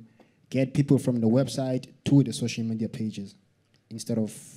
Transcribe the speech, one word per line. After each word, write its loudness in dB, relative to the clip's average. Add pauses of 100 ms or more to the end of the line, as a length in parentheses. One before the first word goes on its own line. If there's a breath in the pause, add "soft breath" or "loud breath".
(500 soft breath)
get -2
people 4
from 0
the 2
website 0 (140)
to 6
the 0
social -4
media -4
pages -8 (560)
instead -4
of -2 (260)